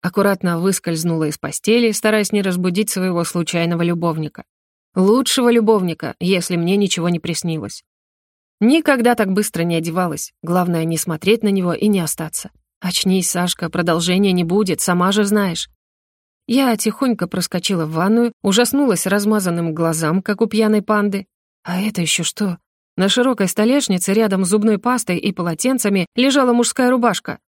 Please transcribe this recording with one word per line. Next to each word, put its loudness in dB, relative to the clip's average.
Аккуратно 0
выскользнула -2
из -4
постели, 0
стараясь 0
не 0
разбудить -2
своего -2
случайного -2
любовника. -2
Лучшего 2
любовника, 0
если 0
мне 0
ничего 0
не 0
приснилось. -8
Никогда 4
так 0
быстро -2
не 0
одевалась. -4
Главное, 0
не -2
смотреть -2
на 2
него 0
и -2
не 2
остаться. -8
"Очнись, 0
Сашка, -4
продолжения 2
не 2
будет, 0
сама 2
же 2
знаешь". -2
Я 2
тихонько -2
проскочила -4
в -6
ванную, 2
ужаснулась 2
размазанным 0
глазам, 0
как -2
у 2
пьяной 2
панды. -2
А -4
это -2
ещё -2
что? -4
На 2
широкой 2
столешнице 0
рядом 2
с -2
зубной 2
пастой -2
и -2
полотенцами -2
лежала 4
мужская 2
рубашка. 0